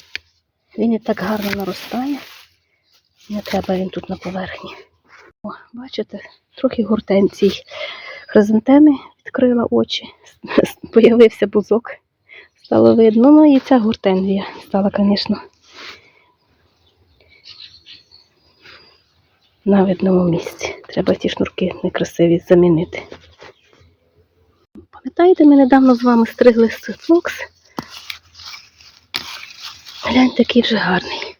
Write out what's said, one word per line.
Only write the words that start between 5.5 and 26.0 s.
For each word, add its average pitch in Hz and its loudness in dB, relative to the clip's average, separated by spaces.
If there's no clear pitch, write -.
бачите, 233 -12
трохи - -4
гортензій. 196 -2
Хризантеми 226 4
відкрила 240 -2
очі. 233 -4
<laughs> - -4
Появився 226 4
бузок. 214 -2
Стало 226 4
видно. 226 4
Ну 302 6
і 262 4
ця 262 2
гортензія 196 -2
стала, 196 -4
звісно, 202 -2
на 196 2
видному 185 0
місці. - -8
Треба 185 -4
ті - -6
шнурки - -6
некрасиві 170 -2
замінити. 175 0
Пам'ятаєте, 339 2
ми 285 8
недавно 262 6
з 240 -8